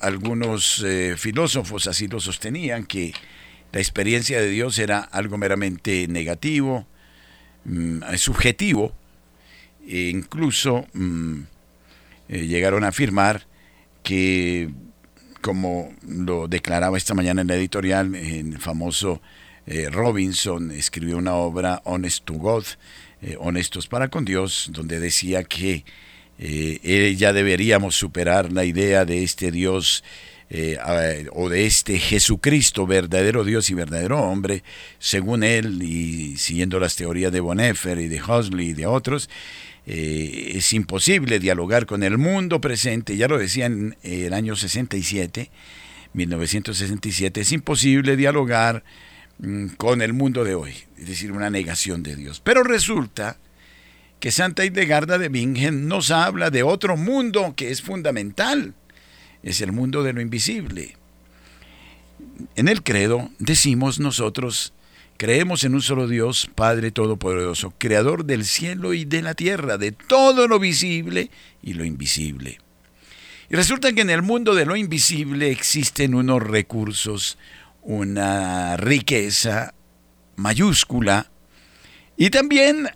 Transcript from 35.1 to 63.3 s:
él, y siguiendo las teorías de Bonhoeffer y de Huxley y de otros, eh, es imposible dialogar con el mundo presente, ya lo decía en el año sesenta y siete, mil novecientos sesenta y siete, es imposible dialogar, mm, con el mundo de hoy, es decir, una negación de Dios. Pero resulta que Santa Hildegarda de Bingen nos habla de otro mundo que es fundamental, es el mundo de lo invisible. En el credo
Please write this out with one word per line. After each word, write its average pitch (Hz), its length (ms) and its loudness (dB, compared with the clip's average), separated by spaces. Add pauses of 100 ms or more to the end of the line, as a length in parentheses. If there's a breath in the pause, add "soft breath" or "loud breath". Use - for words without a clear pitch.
él, 110 400 2
y 82 540 -4
siguiendo 90 420 -2
las 90 160 0
teorías 90 360 -2
de 90 80 0
Bonhoeffer 90 600 0
y 82 80 -4
de 80 120 -6
Huxley 92 500 0
y 82 40 -4
de 78 140 -4
otros, 127 420 -2 (560 loud breath)
eh, 78 680 -6
es 95 180 0
imposible 110 640 2
dialogar 92 480 2
con 104 160 -4
el 98 160 2
mundo 175 440 2
presente, 117 540 -2
ya 113 120 4
lo 147 100 2
decía 113 300 -2
en 110 340 -2
el 90 320 -4
año 107 220 -4
sesenta 104 420 -4
y 95 60 -2
siete, 95 480 -4 (640 loud breath)
mil 87 160 -2
novecientos 90 500 -2
sesenta 101 280 -4
y 104 40 -2
siete, 95 300 -2
es 98 100 0
imposible 139 680 2
dialogar, 120 640 2 (540 loud breath)
mm, 101 300 -6 (100)
con 120 240 2
el 113 120 0
mundo 127 300 0
de 95 120 0
hoy, 71 180 -6 (240)
es 80 100 -16
decir, 92 240 -8
una 104 200 -4
negación 87 500 -2
de 73 140 -8
Dios. 71 280 -12
Pero 247 200 6
resulta 175 720 0 (840 soft breath)
que 120 120 -4
Santa 180 340 2
Hildegarda 180 540 2
de 175 100 -2
Bingen 135 580 0
nos 180 220 0
habla 170 400 2
de 127 140 2
otro 180 340 2
mundo 208 580 0
que 127 140 -6
es 131 140 -6
fundamental, 165 920 -2 (680 soft breath)
es 90 200 -4
el 92 100 -2
mundo 131 320 0
de 135 80 0
lo 120 80 -6
invisible. 117 800 -4 (1600 loud breath)
En - 100 4
el 214 160 2
credo 117 460 2 (100)